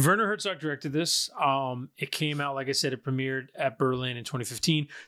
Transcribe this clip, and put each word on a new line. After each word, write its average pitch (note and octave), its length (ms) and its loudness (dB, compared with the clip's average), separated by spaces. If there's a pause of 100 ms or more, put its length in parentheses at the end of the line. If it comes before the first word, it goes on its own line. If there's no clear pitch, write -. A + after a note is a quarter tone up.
Werner G3+ 220 6
Herzog G3 320 -4
directed D3 340 -4
this. - 380 0 (100)
Um, C3+ 560 2
it - 140 -6
came D3+ 280 -2
out, C#3+ 140 -2
like C3+ 160 -4
I C#3 40 0
said, C3+ 200 0
it A#2+ 100 -8
premiered C3 520 -2
at C3+ 240 -2
Berlin B2+ 380 0
in A#2 60 -10
twenty A#2+ 220 -4
fifteen D3+ 420 2 (200)